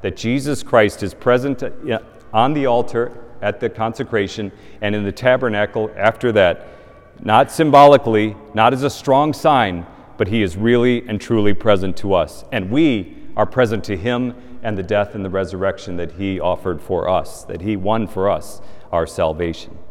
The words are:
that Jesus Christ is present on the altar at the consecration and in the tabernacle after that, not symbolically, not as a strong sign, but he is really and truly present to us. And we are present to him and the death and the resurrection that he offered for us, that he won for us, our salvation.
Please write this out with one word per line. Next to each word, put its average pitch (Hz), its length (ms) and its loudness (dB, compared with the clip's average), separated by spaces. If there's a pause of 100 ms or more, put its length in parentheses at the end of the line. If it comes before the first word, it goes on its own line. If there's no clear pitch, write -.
that 92 160 -6
Jesus 135 460 -4
Christ 107 380 4
is 98 120 -6
present 127 500 0 (680)
on 123 200 2
the 143 120 -2
altar 120 580 -2 (180)
at 101 200 -4
the 113 80 -2
consecration 110 800 -4 (300)
and 104 120 -2
in 104 120 -2
the 98 80 -2
tabernacle 110 840 0
after 110 380 0
that, 90 340 4 (540)
not 113 280 4
symbolically, 131 880 6 (180)
not 110 200 4
as 131 100 -4
a 143 60 0
strong 147 420 0
sign, 110 560 0 (300)
but 104 100 0
he 107 160 0
is 90 140 -4
really 120 500 2
and 107 140 -6
truly 101 320 4
present 95 420 2
to 98 180 0
us. 82 380 0
And 95 180 -4
we 127 460 0 (220)
are 104 80 2
present 110 400 0
to 104 100 -4
him 120 400 -4 (260)
and 107 160 -4
the 95 60 -6
death 101 320 0
and 101 80 -6
the 95 60 -6
resurrection 95 680 -4
that 87 160 -4
he 95 260 -4
offered 87 440 -2
for 87 260 -2
us, - 380 -2
that 92 160 -10
he 104 160 -2
won 104 300 0
for 95 220 -2
us, - 320 -4 (300)
our 82 160 0
salvation. 82 680 -4 (140)